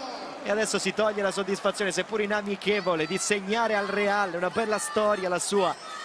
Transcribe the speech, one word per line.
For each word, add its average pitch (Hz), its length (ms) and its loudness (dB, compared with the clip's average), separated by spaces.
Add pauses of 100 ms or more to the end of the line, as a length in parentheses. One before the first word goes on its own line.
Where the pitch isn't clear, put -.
(440)
e 202 60 0
adesso 208 280 2
si 185 160 0
toglie 208 260 2
la 196 120 2
soddisfazione, 196 580 0
seppur 185 300 -2
in 208 120 0
amichevole, 196 720 0
di 180 120 0
segnare 208 560 0
al 202 140 0
Real. 202 460 0
Una 180 140 0
bella 214 300 0
storia 208 500 2
la 175 120 2
sua, 185 340 2 (300)